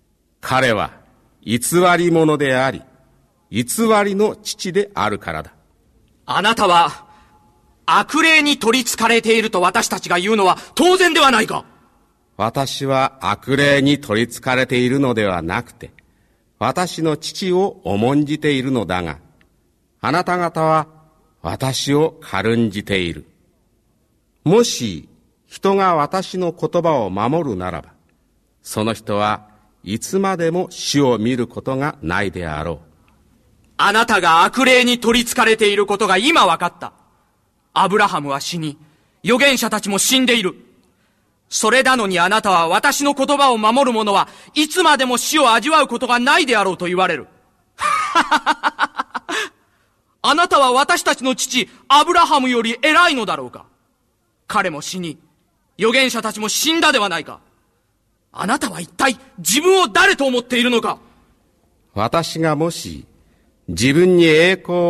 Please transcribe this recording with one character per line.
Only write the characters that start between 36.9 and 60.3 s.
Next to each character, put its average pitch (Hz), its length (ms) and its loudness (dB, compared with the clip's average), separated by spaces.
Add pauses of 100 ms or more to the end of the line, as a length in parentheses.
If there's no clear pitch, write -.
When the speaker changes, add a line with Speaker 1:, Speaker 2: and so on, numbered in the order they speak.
Speaker 2:
ア 185 160 2
ブ 202 100 0
ラ 202 100 4
ハ 165 120 -4
ム 143 80 -8
は 139 120 -4
死 - 180 -8
に、 151 200 -8 (460)
預 226 140 2
言 269 200 2
者 226 100 -2
た 208 120 -4
ち 196 80 -8
も 196 100 -2
死 262 220 0
ん 254 60 2
で 240 120 2
い 214 40 -2
る。 180 120 -4 (960)
そ - 220 -2
れ 254 120 4
な 262 140 2
の 220 100 -2
に 180 140 -2
あ 175 80 2
な 214 120 0
た 208 100 0
は 170 180 2
私 269 360 0
の 285 100 0
言 277 220 0
葉 277 140 4
を 226 80 0
守 233 280 2
る 247 60 0
者 220 200 -2
は 175 160 0 (260)
い 302 140 0
つ 349 140 0
ま 302 140 4
で 262 80 0
も 247 140 0
死 - 200 -2
を 240 140 4
味 226 180 2
わ 311 120 6
う - 60 -2
こ 240 100 -6
と 254 80 -4
が 240 120 2
な 285 200 2
い 320 80 0
で 233 100 2
あ 196 80 2
ろ 190 80 0
う 165 40 -10
と 175 100 -6
言 180 100 -4
わ 185 120 2
れ 165 80 -2
る。 117 100 -10 (500)
<laughs> - 60 -14 (2500)
あ 254 120 0
な 349 140 2
た 320 100 2
は 262 140 4
私 285 300 0
た 311 120 0
ち - 80 -10
の 254 120 -2
父、 - 340 -4 (200)
ア 294 160 6
ブ 349 100 0
ラ 339 120 4
ハ 302 140 2
ム 254 80 0
よ 240 140 0
り 233 180 -4
偉 320 300 4
い 294 40 0
の 220 120 -4
だ 165 100 -4
ろ 131 100 -10
う 117 40 -16
か。 - 160 -20 (800)
彼 190 240 -2
も 147 100 -8
死 185 200 -10
に、 165 180 -10 (600)
預 226 140 0
言 262 180 2
者 226 120 -6
た 214 100 -6
ち 214 80 -14
も 214 80 -4
死 294 240 -2
ん 330 80 -2
だ 311 120 2
で 262 60 2
は 202 100 0
な 165 100 -6
い 147 60 -10
か。 120 160 -18 (920)
あ - 140 -8
な - 120 -2
た 220 120 -6
は 165 100 -12
一 170 120 -16
体 269 260 -2 (200)
自 196 220 -2
分 370 220 4
を 320 60 2
誰 339 280 4
と 277 100 0
思 254 140 0